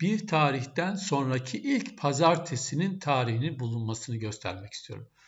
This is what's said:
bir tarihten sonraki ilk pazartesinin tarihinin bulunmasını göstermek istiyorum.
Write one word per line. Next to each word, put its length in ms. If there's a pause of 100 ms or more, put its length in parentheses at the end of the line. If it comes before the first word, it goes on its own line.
bir 260
tarihten 680
sonraki 640
ilk 400
pazartesinin 1000
tarihinin 600
bulunmasını 580
göstermek 560
istiyorum. 340 (200)